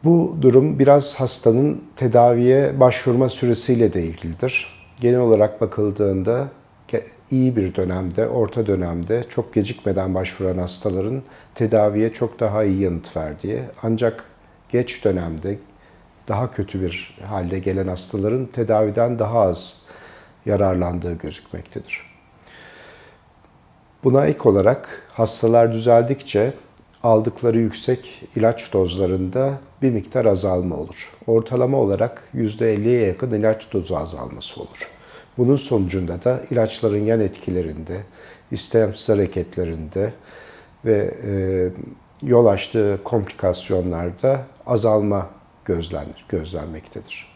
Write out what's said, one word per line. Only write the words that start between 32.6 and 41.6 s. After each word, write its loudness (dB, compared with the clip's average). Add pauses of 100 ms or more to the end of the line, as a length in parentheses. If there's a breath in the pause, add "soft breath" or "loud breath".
elliye 2
yakın -4
ilaç -2
dozu -4
azalması -10
olur. -16 (480 loud breath)
Bunun 4
sonucunda -2
da 0 (100)
ilaçların 0
yan 2
etkilerinde, -6 (500 loud breath)
istemsiz -2
hareketlerinde -2 (720 loud breath)
ve, 0 (120)
e, -4 (880)